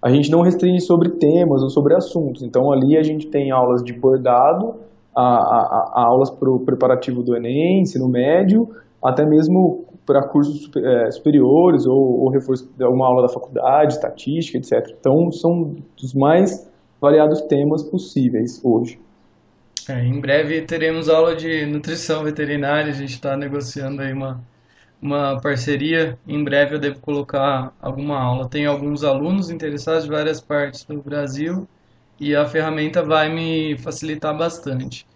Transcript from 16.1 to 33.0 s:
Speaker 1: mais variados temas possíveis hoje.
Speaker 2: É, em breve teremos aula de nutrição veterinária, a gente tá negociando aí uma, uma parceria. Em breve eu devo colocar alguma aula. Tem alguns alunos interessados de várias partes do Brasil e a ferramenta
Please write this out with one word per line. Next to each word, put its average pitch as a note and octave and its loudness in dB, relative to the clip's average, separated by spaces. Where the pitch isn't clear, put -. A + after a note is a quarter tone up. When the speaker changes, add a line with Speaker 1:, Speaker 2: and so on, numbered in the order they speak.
Speaker 1:
mais D#3+ 2
variados D3+ 4
temas D3 0
possíveis B2 -4
hoje. A#2 0
Speaker 2:
É, B2 -4
em C3 -2
breve D3+ 0
teremos D#3+ -4
aula E3 4
de D#3+ -4
nutrição D#3 -6
veterinária, D3 -2
a C#3 -6
gente C3+ -10
tá C#3 -4
negociando C#3 -8
aí C3+ -6
uma, C3 -8
uma C#3+ -2
parceria. D3 -2
Em D3 -4
breve C#3+ 0
eu - -4
devo C#3+ -6
colocar C#3 -4
alguma C#3 -6
aula. B2+ -4
Tem D3 -4
alguns C#3+ -4
alunos D#3+ -2
interessados D#3 -4
de D3 -10
várias D3+ -4
partes C#3+ -6
do D3 -12
Brasil C#3+ -6
e D3 -2
a D3 2
ferramenta D#3 -4